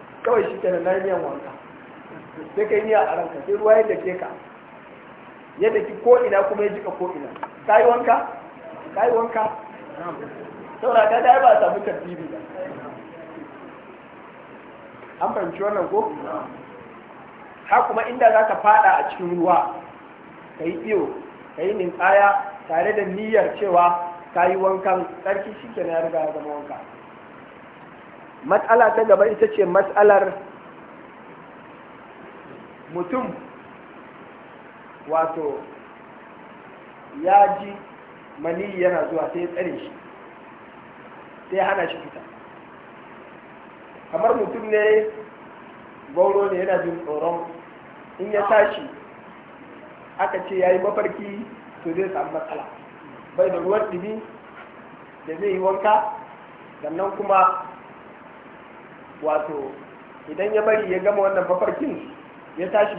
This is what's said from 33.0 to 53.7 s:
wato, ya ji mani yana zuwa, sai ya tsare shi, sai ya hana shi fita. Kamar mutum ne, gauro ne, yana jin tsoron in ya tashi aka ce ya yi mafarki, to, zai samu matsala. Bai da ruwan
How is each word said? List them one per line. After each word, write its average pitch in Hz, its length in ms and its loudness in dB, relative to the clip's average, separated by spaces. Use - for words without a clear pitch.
wato, 160 520 -2
ya 196 380 6
ji 202 120 -10
mani 180 420 -4
yana 180 300 2
zuwa, 160 220 -2
sai 175 100 -6
ya 175 60 -4
tsare 175 300 -6
shi, - 120 -14
sai 185 80 -6
ya 190 60 4
hana 196 240 0
shi 165 80 -10
fita. - 240 -16
Kamar 226 240 0
mutum 214 340 -6
ne, 214 360 4
gauro 196 360 2
ne, 185 80 -4
yana 185 240 0
jin 170 220 -6
tsoron 165 400 -4
in 202 140 -8
ya 202 160 0
tashi 208 400 2
aka 190 200 -2
ce 196 100 -8
ya 180 140 4
yi 185 60 2
mafarki, 202 640 -4
to, 165 100 -6
zai 190 180 -2
samu - 200 -6
matsala. 151 320 -8
Bai 185 140 4
da 175 80 -2
ruwan 196 320 0